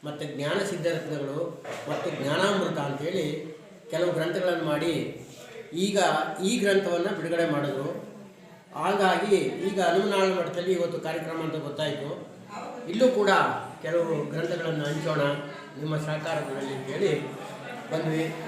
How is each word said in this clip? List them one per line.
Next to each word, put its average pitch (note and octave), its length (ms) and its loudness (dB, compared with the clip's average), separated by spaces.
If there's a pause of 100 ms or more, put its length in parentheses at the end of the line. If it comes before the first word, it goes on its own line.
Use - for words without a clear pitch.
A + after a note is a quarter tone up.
ಮತ್ತು D3 220 -8
ಜ್ಞಾನ D3 340 -2
ಸಿದ್ಧರತ್ನಗಳು D#3 1040 -2 (240)
ಮತ್ತು D3 340 -4
ಜ್ಞಾನಾಮೃತ E3+ 540 2
ಅಂತೇಳಿ D3+ 800 -2 (340)
ಕೆಲವು E3+ 200 2
ಗ್ರಂಥಗಳನ್ನು E3+ 540 0
ಮಾಡಿ D3+ 600 0 (480)
ಈಗ G3 260 2 (440)
ಈ A3 140 2
ಗ್ರಂಥವನ್ನು F#3+ 580 4
ಬಿಡುಗಡೆ E3 340 2
ಮಾಡಿದ್ರು. C#3+ 600 -2 (680)
ಹಾಗಾಗಿ F#3+ 600 4
ಈಗ F3 460 2
ಹನುಮನಾಳ F#3+ 460 4
ಮಠದಲ್ಲಿ F3 440 0
ಇವತ್ತು E3 280 2
ಕಾರ್ಯಕ್ರಮ D#3+ 420 -4
ಅಂತ D#3 140 -2
ಗೊತ್ತಾಯಿತು. C#3+ 760 -4 (600)
ಇಲ್ಲೂ A#3 180 6
ಕೂಡ G3+ 220 6 (520)
ಕೆಲವು D#3+ 480 0
ಗ್ರಂಥಗಳನ್ನು E3 560 -2
ಹಂಚೋಣ D#3 360 0 (580)
ನಿಮ್ಮ D3+ 180 -2
ಸಹಕಾರದಲ್ಲಿ D3+ 760 -4
ಅಂತೇಳಿ D3 560 0 (640)
ಬಂದ್ವಿ. D#3+ 440 0 (120)